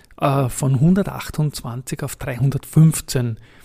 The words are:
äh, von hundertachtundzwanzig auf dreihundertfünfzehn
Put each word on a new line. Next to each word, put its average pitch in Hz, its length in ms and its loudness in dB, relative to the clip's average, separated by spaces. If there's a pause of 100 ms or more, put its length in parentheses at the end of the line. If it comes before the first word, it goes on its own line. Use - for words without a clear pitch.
(200)
äh, 139 280 2
von 135 300 0
hundertachtundzwanzig 143 1300 -2
auf 131 100 -8
dreihundertfünfzehn 135 1200 0 (280)